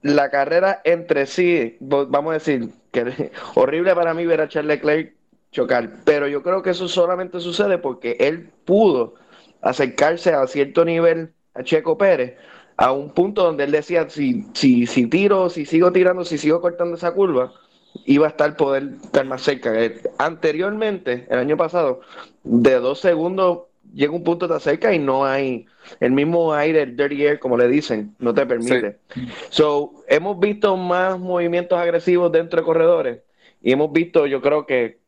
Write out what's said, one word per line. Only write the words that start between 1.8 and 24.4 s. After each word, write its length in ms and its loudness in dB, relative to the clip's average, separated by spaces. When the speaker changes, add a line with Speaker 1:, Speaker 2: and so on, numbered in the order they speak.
Speaker 1:
vamos 240 -2
a 40 -2
decir 340 -2
que 400 -4
<laughs> 120 -8
horrible 400 2
para 180 0
mí 120 -4
ver 160 0
a 60 -2
Charles 320 -2
Leclerc 340 -2
chocar, 380 -2
pero 220 4
yo 160 -4
creo 180 0
que 100 -2
eso 160 -4
solamente 520 -2
sucede 380 -2
porque 420 -6
él 300 0
pudo 500 2
acercarse 720 0
a 140 2
cierto 380 0
nivel 480 0
a 100 -12
Checo 340 0
Pérez 400 0
a 140 2
un 220 -6
punto 300 0
donde 200 0
él 80 -2
decía, 380 0
"Si, 440 -2
si, 320 4
si 220 0
tiro, 420 2
si 160 -8
sigo 260 4
tirando, 340 2
si 120 -6
sigo 240 0
cortando 340 -4
esa 180 -4
curva, 400 0
iba 220 4
a 20 0
estar 260 0
poder 280 0
estar 220 0
más 160 -8
cerca". 400 -2
Eh, 180 -2
anteriormente, 1120 -4
el 100 0
año 180 -2
pasado, 440 -2
de 320 4
dos 240 0
segundos 600 0
llega 200 0
un 100 -6
punto 240 0